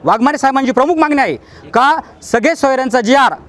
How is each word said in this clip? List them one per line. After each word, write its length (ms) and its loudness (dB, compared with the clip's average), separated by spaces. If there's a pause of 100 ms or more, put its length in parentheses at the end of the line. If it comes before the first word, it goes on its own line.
वाघमारे 340 0
साहेबांची 340 0
प्रमुख 240 0
मागणी 260 0
आहे 140 -2 (380)
का 220 2 (260)
सगळे 320 -2
सोयऱ्यांचा 460 -2
जीआर 340 2 (140)